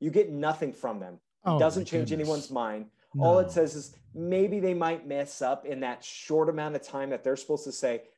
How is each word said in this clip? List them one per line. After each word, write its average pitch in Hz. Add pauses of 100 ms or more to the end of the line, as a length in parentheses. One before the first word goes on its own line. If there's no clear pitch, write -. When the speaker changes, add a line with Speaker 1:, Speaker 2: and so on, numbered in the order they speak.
Speaker 1:
You 151
get 202
nothing 147
from 110
them. 90
It 87 (260)
Speaker 2:
Oh, 170
Speaker 1:
doesn't 160
Speaker 2:
my -
Speaker 1:
change 160
Speaker 2:
goodness. 156
Speaker 1:
anyone's 147
mind. 110 (300)
All 165
it 185
Speaker 2:
No. 180
Speaker 1:
says 165
is 147 (180)
maybe 185
they 185
might 165
mess 139
up 135
in 135
that 123
short 156
amount 151
of 139
time 139
that 123
they're 131
supposed 147
to 135
say, 120 (140)